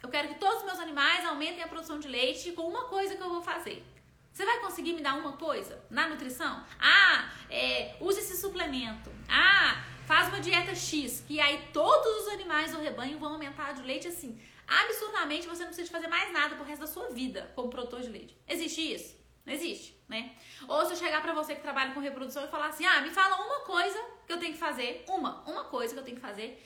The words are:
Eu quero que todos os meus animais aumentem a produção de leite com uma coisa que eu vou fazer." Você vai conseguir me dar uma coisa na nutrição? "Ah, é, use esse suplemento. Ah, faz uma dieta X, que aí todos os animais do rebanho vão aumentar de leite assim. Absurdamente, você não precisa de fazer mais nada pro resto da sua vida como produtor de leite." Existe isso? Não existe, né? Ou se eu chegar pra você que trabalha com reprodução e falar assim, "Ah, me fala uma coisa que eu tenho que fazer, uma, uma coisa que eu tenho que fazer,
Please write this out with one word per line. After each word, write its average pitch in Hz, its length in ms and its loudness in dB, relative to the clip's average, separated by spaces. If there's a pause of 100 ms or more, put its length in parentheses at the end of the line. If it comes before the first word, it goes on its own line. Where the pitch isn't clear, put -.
Eu 254 60 -10
quero 294 180 0
que 294 80 -10
todos 415 220 2
os 415 80 -6
meus 370 140 -6
animais 330 460 2
aumentem 330 380 -4
a 330 40 -4
produção 330 300 -8
de 294 100 -8
leite 262 440 -2
com 330 160 -4
uma 480 180 -4
coisa 392 300 -2
que 370 80 -8
eu 359 60 -6
vou 349 120 -4
fazer." - 420 -6 (480)
Você 381 140 -4
vai 466 140 2
conseguir 339 340 -4
me 320 80 -6
dar 277 140 2
uma 294 180 -6
coisa 269 560 -4
na 294 180 0
nutrição? 277 560 -6 (160)
"Ah, 330 500 8 (200)
é, 247 500 -2
use 392 200 2
esse 370 180 -6
suplemento. 285 720 -4 (180)
Ah, 330 560 8 (220)
faz 349 240 6
uma 392 100 -2
dieta 349 340 2
X, 294 540 -2
que 294 140 -4
aí 294 160 4 (160)
todos 440 480 6
os 403 80 -6
animais 330 420 -2
do 311 80 -6
rebanho 277 380 -6
vão 302 160 -6
aumentar 294 400 -8
de 262 80 -10
leite 262 260 -6
assim. 269 320 -10 (260)
Absurdamente, 403 800 0
você 339 160 -8
não 339 40 -6
precisa 339 200 -10
de 330 40 -12
fazer 330 160 -6
mais 359 240 0
nada 294 240 2
pro 294 80 -10
resto 294 160 -8
da 302 80 -8
sua 415 220 -8
vida 240 460 -6
como 240 140 -4
produtor 247 300 -8
de 240 80 -8
leite." - 300 -14 (100)
Existe 320 460 -2
isso? - 240 -10 (280)
Não - 80 -6
existe, - 540 -8
né? 226 260 -8 (320)
Ou 311 200 4
se 359 80 0
eu 339 100 -2
chegar 311 180 2
pra 320 120 0
você 302 200 -2
que 294 80 -6
trabalha 269 320 0
com 294 60 -6
reprodução 277 460 -4
e - 20 -8
falar 302 200 -2
assim, 311 180 -4
"Ah, 330 160 8
me 320 80 -4
fala 381 260 6
uma 440 300 -2
coisa 381 340 2 (260)
que - 60 -10
eu 339 80 -2
tenho 330 140 -4
que - 60 -12
fazer, 254 500 -2
uma, 349 320 -2
uma - 240 -6
coisa 240 280 -2
que 269 60 -8
eu 247 60 -10
tenho 240 100 -10
que - 60 -14
fazer, 208 280 -8 (160)